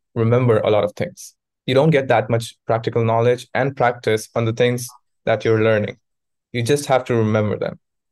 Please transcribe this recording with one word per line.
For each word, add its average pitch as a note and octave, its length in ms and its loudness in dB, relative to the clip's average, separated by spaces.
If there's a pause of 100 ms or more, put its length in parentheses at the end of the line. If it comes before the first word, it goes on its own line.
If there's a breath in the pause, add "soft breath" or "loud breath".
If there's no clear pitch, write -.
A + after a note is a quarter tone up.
(180)
remember A#2 440 2
a - 100 0
lot G#2 120 2
of G2+ 120 -2
things. - 420 -10 (300)
You B2+ 80 0
don't C#3+ 160 4
get C3+ 180 0
that A2+ 200 2
much A#2 280 -4 (100)
practical A2+ 380 -2
knowledge A#2 500 0
and C3+ 220 -2
practice A#2+ 580 0
on A#2 120 -2
the A2+ 60 -2
things B2 360 -2 (380)
that A2+ 180 0
you're A2 180 2
learning. A2 360 0 (540)
You A#2+ 100 -4
just C#3+ 240 0
have B2+ 180 2
to B2 100 -2
remember G#2+ 440 0
them. - 200 -8 (340)